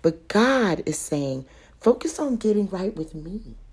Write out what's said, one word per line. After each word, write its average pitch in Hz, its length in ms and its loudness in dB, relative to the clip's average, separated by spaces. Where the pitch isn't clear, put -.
But - 260 0
God 226 560 4
is 156 140 -4
saying, 135 480 -4
"Focus 247 380 2
on 277 180 0
getting 208 320 2
right 190 260 -4
with 160 200 -8
me. 165 420 -12